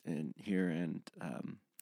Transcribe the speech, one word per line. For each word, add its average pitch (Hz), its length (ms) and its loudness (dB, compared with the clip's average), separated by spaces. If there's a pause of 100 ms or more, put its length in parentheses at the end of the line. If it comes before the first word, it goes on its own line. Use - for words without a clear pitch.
and 76 360 0
here 92 280 4
and, 82 340 0 (180)
um, - 380 -4 (240)